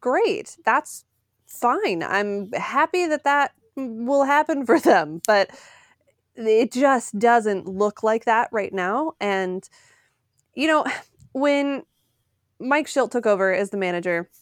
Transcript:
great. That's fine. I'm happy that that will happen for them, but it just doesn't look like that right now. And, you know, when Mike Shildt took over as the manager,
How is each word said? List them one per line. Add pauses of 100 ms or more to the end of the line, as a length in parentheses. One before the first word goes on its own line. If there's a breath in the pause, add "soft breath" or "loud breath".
great.
That's (420)
fine.
I'm
happy
that
that (240)
will
happen
for
them,
but (840 loud breath)
it
just
doesn't
look
like
that
right
now.
And, (880 soft breath)
you
know, (480 loud breath)
when (760)
Mike
Shildt
took
over
as
the
manager, (140)